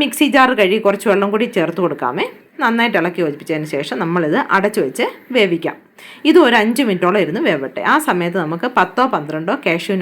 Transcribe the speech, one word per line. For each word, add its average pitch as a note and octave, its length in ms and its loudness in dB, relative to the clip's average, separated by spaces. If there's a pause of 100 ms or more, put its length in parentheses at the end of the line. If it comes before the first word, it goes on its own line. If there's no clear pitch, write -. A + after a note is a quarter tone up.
മിക്സി C#4+ 320 0
ജാർ C4 160 6 (120)
കഴുകി G3 260 2
കുറച്ച് G3+ 240 -2
വെള്ളം G3 220 2
കൂടി A3 120 0 (120)
ചേർത്ത് E3 260 -2
കൊടുക്കാമേ. C#3+ 420 -2 (360)
നന്നായിട്ട് A#3 380 0
ഇളക്കി F3 220 -2
യോജിപ്പിച്ചതിന് D3+ 500 -4
ശേഷം D3+ 300 -4
നമ്മളിത് E3 340 0 (200)
അടച്ചു G3+ 280 0
വെച്ച് C3+ 220 -4 (280)
വേവിക്കാം. E3+ 420 0 (520)
ഇത് E4 160 8
ഒരു A#3+ 160 4
അഞ്ച് A3+ 280 2
മിനിറ്റോളം F#3 360 2
ഇരുന്ന് D3+ 220 -4
വേവട്ടെ. C#3 360 -4 (100)
ആ - 20 4 (120)
സമയത്ത് F3 380 -2
നമുക്ക് E3+ 320 -4
പത്തോ F#3 280 0 (100)
പന്ത്രണ്ടോ D#3 400 -4 (100)
കാഷ്യൂ E3+ 380 -2